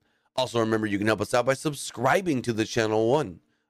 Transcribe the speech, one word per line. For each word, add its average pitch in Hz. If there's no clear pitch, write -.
Also, 120
remember, 110
you 101
can 104
help 107
us 104
out 120
by 135
subscribing 143
to 120
the 110
channel 110
one 123